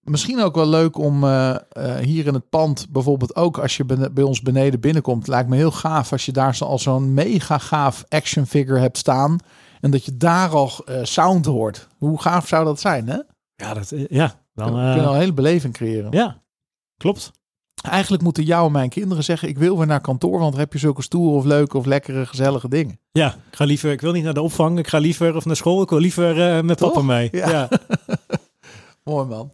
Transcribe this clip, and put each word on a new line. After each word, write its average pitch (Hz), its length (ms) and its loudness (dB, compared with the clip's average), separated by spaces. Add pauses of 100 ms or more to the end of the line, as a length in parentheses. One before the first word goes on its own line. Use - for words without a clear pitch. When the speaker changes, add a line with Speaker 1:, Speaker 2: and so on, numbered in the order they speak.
Speaker 1:
Misschien 240 420 -2
ook 175 120 2
wel 160 140 2
leuk 160 300 2
om, 143 260 2
eh, 131 260 2
eh, 131 460 -6
hier 143 300 0
in 143 80 0
het 127 140 -4
pand 160 420 0
bijvoorbeeld 135 460 0
ook, 170 220 0
als 131 180 -2
je 143 80 -2
bene-, 131 260 -2
bij 135 140 2
ons 131 160 0
beneden 131 400 2
binnenkomt, 131 460 0
lijkt 127 220 0
me 127 80 2
heel 156 140 4
gaaf 156 420 -4
als 135 140 -4
je 135 60 -6
daar 131 240 2
zo, - 80 -4
al 135 140 -2
zo'n 135 360 0
mega 156 440 0
gaaf 143 500 -2
action 151 380 -2
figure 135 320 2
hebt 127 200 2
staan 143 400 2 (420)
en 143 100 2
dat 139 140 2
je 131 120 -8
daar 170 340 2
al, 143 200 2 (160)
eh, 131 160 -6
sound 170 440 2
hoort. 110 400 -2 (120)
Hoe 151 220 -2
gaaf 170 280 0
zou 160 160 2
dat 151 160 -2
zijn, 135 280 -2
hè? 160 100 -4 (380)
Speaker 2:
Ja, 107 180 -10
dat, 101 180 -8
eh, 143 160 -6
ja, 143 320 0 (140)
dan, 110 120 -6
Speaker 1:
We 117 60 -2
kunnen 127 280 0
Speaker 2:
eh, 127 60 2
Speaker 1:
al 139 80 2
een 143 60 2
hele 185 120 2
beleving 143 400 0
creëren. 110 400 -4
Speaker 2:
Ja, 190 300 -2 (540)
klopt. - 340 -4 (520)
Speaker 1:
Eigenlijk 190 400 0
moeten 165 220 0
jou 170 220 2
en 151 60 2
mijn 135 160 0
kinderen 185 360 -4
zeggen, 165 240 -4
"Ik 143 100 -6
wil 180 200 2
weer 160 80 2
naar 147 140 0
kantoor, 175 380 -2
want 160 120 2
dan 135 100 -4
heb 147 120 -4
je 147 60 -6
zulke 139 240 0
stoere 165 340 2
of 135 80 2
leuke 147 320 2
of 131 80 -2
lekkere, 135 420 -2
gezellige 131 420 -2
dingen." 135 300 -2 (140)
Speaker 2:
Ja, 151 160 2
ik - 280 -12
ga 151 80 0
liever, 147 280 0
ik 135 80 -4
wil 165 120 -2
niet 175 120 -2
naar 156 100 -2
de 147 80 -2
opvang, 165 360 0
ik 160 100 -2
ga 160 100 0
liever, 165 380 2
of 156 80 -4
naar 160 120 0
school, 180 260 2
ik 180 80 -2
wil 165 80 4
liever, 170 580 2
eh, 165 60 2
met 165 160 2
Speaker 1:
Toch? - 140 2
Speaker 2:
papa 147 140 2
mee. 120 260 2
Speaker 1:
Ja. 170 180 -2
Speaker 2:
Ja. 143 180 0 (680)
Speaker 1:
<laughs> - 680 -20
Mooi, 147 220 -4
man. 127 280 -10